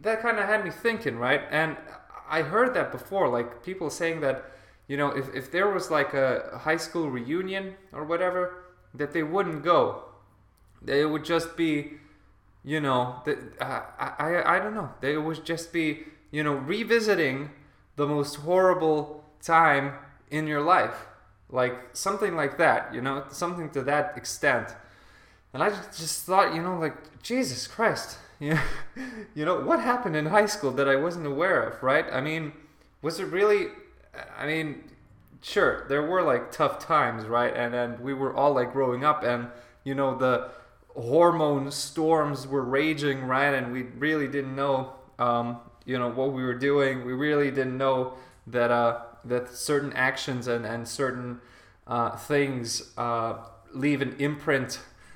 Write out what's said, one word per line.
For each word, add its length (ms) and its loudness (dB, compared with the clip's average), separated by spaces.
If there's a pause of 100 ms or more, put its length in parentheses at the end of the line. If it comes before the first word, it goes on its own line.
that 200 0
kind 180 0
of 60 0
had 180 2
me 80 -4
thinking, 460 -2
right? 240 2 (100)
And 240 0 (540)
I 140 0
heard 320 2
that 180 0
before, 340 0
like, 340 -2
people 280 -6
saying 320 -4
that, 300 -2 (360)
you 80 -4
know, 140 2
if, 260 -4
if 160 -8
there 180 2
was, 220 -2
like, 220 2
a 480 0
high 160 0
school 320 -4
reunion 680 -4 (160)
or 140 -10
whatever, 580 -2 (300)
that 180 -4
they 120 0
wouldn't 400 -2
go. 400 4 (800)
That 160 0
it 80 6
would 200 -2
just 320 -2
be, 380 0 (680)
you 160 -2
know, 460 0
that, 120 0 (220)
uh, 220 -4 (180)
I, 180 -6
I, 380 2
I 40 2
don't 160 -4
know. 160 -6 (100)
That 100 0
it 60 -2
would 260 -4
just 300 -6
be, 300 -2 (280)
you 100 -2
know, 120 0
revisiting 960 2 (460)
the 100 0
most 300 0
horrible 880 4 (180)
time 520 4 (360)
in 180 -2
your 140 0
life. 440 2 (440)
Like, 260 0 (180)
something 420 -2
like 220 -2
that, 360 4
you 80 -6
know, 280 -2
something 420 -6
to 120 -2
that 340 0
extent. 580 -2 (800)
And 100 -2
I 60 2
ju-, 60 0 (200)
just 300 -6
thought, 280 4
you 80 -2
know, 160 -4
like, 440 -6
Jesus 460 -2
Christ, 500 -2 (120)
<laughs> 100 -20
you 160 0
know, 60 4 (720)
you 120 -4
know, 160 0
what 180 2
happened 360 0
in 100 0
high 220 6
school 240 -2
that 180 2
I 80 6
wasn't 280 -2
aware 380 2
of, 180 -6
right? 300 2
I 80 -2
mean, 320 -4 (500)
was 180 -4
it 60 -6
really 420 4 (680)
I 80 -6
mean, 380 -2 (580)
sure, 480 2
there 120 2
were, 200 2
like, 300 2
tough 280 0
times, 460 2
right? 300 2
And, 180 -2
and 260 -2
we 140 -4
were 220 -2
all, 180 4
like, 200 0
growing 300 0
up 200 4
and, 240 0 (360)
you 120 -4
know, 200 2
the 340 2 (460)
hormone 760 4
storms 760 0
were 160 0
raging, 600 0
right? 280 2
And 180 -2
we 120 -4
really 440 -2
didn't 280 -4
know, 380 0 (260)
um, 400 0 (260)
you 140 -2
know, 100 0
what 240 -2
we 100 -4
were 120 0
doing. 500 2
We 80 -4
really 380 2
didn't 260 -2
know 360 2 (340)
that, 240 2
uh, 300 4 (240)
that 280 -2
certain 400 -2
actions 540 -2
and, 180 -2
and 220 -6
certain, 540 -6 (460)
uh, 280 -2
things, 840 -2
uh, 380 -2 (380)
leave 280 0
an 180 -2
imprint 600 -2 (360)